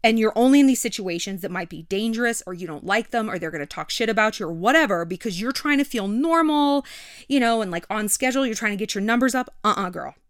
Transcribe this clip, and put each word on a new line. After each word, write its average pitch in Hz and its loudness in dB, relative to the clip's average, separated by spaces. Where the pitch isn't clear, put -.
And 226 4
you're 220 0
only 262 6
in 277 8
these 254 2
situations 185 -6
that 185 -6
might 180 -8
be 165 -12
dangerous, 226 -2
or 185 -10
you 170 -10
don't 151 -12
like 208 0
them, 220 -2
or 190 -4
they're 165 -6
gonna 147 -6
talk - -10
shit 226 -2
about 220 0
you 185 -6
or 165 -6
whatever, 196 2
because 175 -6
you're 240 -4
trying 294 0
to 277 2
feel 202 -4
normal, 294 2
you 277 4
know, 233 2
and, 190 -4
like, 170 -4
on 208 -2
schedule. 262 0
You're 220 -2
trying 208 -2
to 202 -4
get 202 -4
your 196 -4
numbers 240 2
up. 254 -4
Uh-uh, 196 0
girl. 175 -10